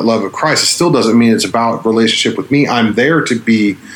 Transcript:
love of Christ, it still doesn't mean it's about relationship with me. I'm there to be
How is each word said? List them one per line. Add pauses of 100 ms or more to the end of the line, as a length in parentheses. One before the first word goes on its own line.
love
of
Christ,
it
still
doesn't
mean
it's
about
relationship
with
me.
I'm
there
to
be (200)